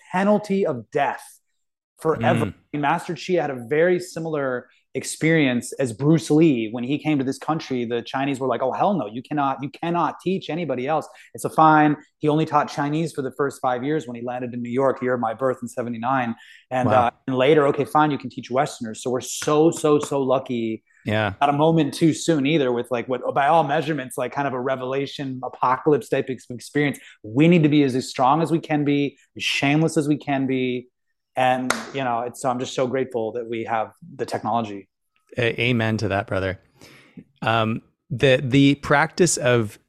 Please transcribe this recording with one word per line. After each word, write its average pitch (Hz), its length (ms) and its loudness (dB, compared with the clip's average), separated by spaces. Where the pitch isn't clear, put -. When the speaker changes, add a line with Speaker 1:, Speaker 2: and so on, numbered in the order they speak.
Speaker 1:
penalty 196 520 2
of 127 240 -4
death - 520 -4
forever. 117 540 0
Speaker 2:
Mm. 147 60 -4
Speaker 1:
Master 165 340 0
Chia 170 280 -2
had 143 100 -2
a 123 160 -10
very 170 320 2
similar 139 680 -6
experience 135 800 0
as 120 200 -2
Bruce 151 380 2
Lee. 147 400 4
When 120 120 -8
he 139 140 -2
came 151 220 0
to 131 40 0
this 131 140 -4
country, 135 480 -4
the 117 160 -2
Chinese 135 380 -4
were 135 80 -4
like, 117 160 -2
"Oh, 127 80 0
hell 180 260 0
no, 120 80 -2
you 110 160 -10
cannot, 139 400 -4
you 147 80 -8
cannot 170 500 -4
teach 180 300 -4
anybody 139 380 -4
else." 151 200 -2
It's 120 100 -6
a 135 40 -6
fine. 151 480 6
He 151 120 -4
only 156 160 2
taught 147 240 2
Chinese 151 440 -4
for 143 80 -6
the 127 120 -6
first 139 280 -4
five 127 220 -2
years 143 240 -2
when 123 80 -10
he 117 100 -12
landed 123 300 -8
in 120 80 -8
New 120 80 -8
York, 127 300 0
year 127 120 0
of 123 60 0
my 113 160 -2
birth 127 260 -2
in 120 60 -8
seventy-nine. 120 640 -4
And, 127 180 0
Speaker 2:
Wow. 117 180 2
Speaker 1:
uh, - 40 -2
and 131 100 -2
later, 151 300 6
"Okay, 143 180 0
fine, 151 240 2
you 139 80 -2
can 123 120 -10
teach - 200 -12
Westerners." 120 540 -4
So 127 80 -4
we're 123 100 -2
so, 156 480 2
so, 151 300 2
so 143 220 -2
lucky. 127 640 -2
Speaker 2:
Yeah. 107 340 0
Speaker 1:
Not 143 120 4
a - 20 2
moment 151 400 4
too 160 200 4
soon 143 340 0
either 143 240 2
with, 120 180 -2
like, 120 180 -4
what 123 140 -4
by 143 100 2
all 160 180 6
measurements, 139 540 -4
like, 127 140 -4
kind 143 160 -4
of 127 80 -4
a 127 40 -4
revelation 135 840 -4
apocalypse 131 640 0
type 135 200 0
ex-, 120 200 -10
experience. 135 480 -4
We 123 260 2
need 175 140 6
to 151 80 4
be 147 140 4
as, 127 120 0
as 127 140 -4
strong 139 320 2
as 156 100 -2
we 170 80 2
can 147 260 -2
be, 143 340 -2
as 107 60 -10
shameless 156 540 0
as 147 100 2
we 151 100 2
can 135 300 -2
be. 127 400 -2
And, 127 360 0
you 135 100 -4
know, 120 180 -2
it's, 123 200 -10
so 135 80 -2
I'm 123 80 -2
just 127 160 -8
so 131 140 0
grateful 123 460 -4
that 120 140 -2
we 113 180 -6
have 110 260 -2
the 123 100 -8
technology. 107 640 -4
Speaker 2:
A-, 117 240 0
amen 113 360 2
to 104 100 -2
that, 98 180 -2
brother. 95 340 -4
Um, 113 400 0
the, 131 300 4
the 139 340 4
practice 151 600 2
of 120 540 0